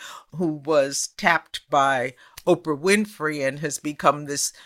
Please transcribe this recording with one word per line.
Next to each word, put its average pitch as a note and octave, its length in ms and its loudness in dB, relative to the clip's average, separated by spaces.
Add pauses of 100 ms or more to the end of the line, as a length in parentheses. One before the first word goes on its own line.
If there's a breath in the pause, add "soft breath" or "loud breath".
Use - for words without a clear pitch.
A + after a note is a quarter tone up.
(340 loud breath)
who E3+ 140 -2 (180)
was C#3+ 520 2
tapped - 520 -2
by C3+ 460 2 (320 loud breath)
Oprah D#3+ 320 2
Winfrey D#3 640 0
and C#3 140 -4
has D3+ 180 -6
become D3 480 0
this C#3 280 -4 (120)